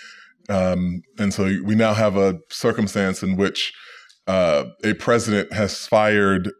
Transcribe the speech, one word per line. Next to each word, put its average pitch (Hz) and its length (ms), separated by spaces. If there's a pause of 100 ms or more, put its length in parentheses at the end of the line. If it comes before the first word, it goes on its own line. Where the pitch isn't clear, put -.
(500)
Um, 90 540 (160)
and 101 160
so 98 280
we 107 120
now 110 180
have 104 240
a 95 220 (100)
circumstance 104 720
in 95 140
which, 95 360 (540)
uh, 87 380 (200)
a 107 120
president 110 580
has 101 320
fired 104 760